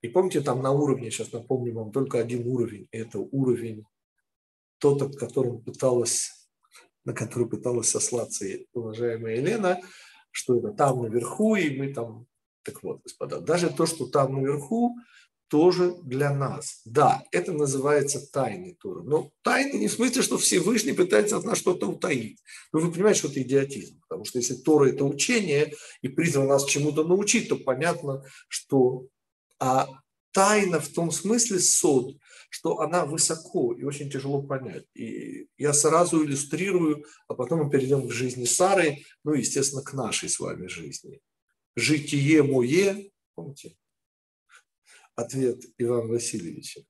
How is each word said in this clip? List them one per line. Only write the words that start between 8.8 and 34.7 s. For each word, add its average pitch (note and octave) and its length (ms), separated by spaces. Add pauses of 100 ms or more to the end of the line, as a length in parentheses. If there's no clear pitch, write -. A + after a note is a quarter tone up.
Елена, F#3 440 (520)
что - 260
это G#2 160
там B2+ 300
наверху, A#2+ 520
и D3+ 220
мы C#3 160
там... A#2 340 (360)
Так - 180
вот, - 220
господа, - 360
даже E3+ 300
то, - 160
что B2+ 220
там C3+ 260
наверху, D3+ 640 (520)
тоже F3 560
для C#3+ 300
нас. C#3 520
Да, B2 460
это F3 220
называется C#3 680 (120)
тайной G2+ 500
Торы. - 220
Но D3 280 (120)
тайной C4 360
не G#3 80
в F#3 60
смысле, B3 280
что - 160
Всевышний G3+ 560
пытается G3+ 440
от E3+ 60
нас A3 160
что-то F#3 280
утаить. C3 520 (340)
Но D#3 60
вы E3+ 120
понимаете, F#3+ 280
что D#3 100
это C#3 120
идиотизм. C3+ 600
Потому - 240
что - 140
если A#2+ 160
Тора — C#3+ 340
это C#3 160
учение D3+ 680 (280)
и B2+ 60
призван C#3+ 400
нас C#3 180
чему-то D3 380
научить, G3 460
то D3+ 80
понятно, C#3 640 (240)
что, C3+ 600 (520)
а C3 280 (440)
тайна F#3+ 480
в - 100
том E3+ 220
смысле G#3 480
сод, - 580 (320)
что - 300
она D#3+ 260
высоко D#3+ 680
и B2 100
очень C#3+ 260
тяжело C#3 320
понять. C3 440 (100)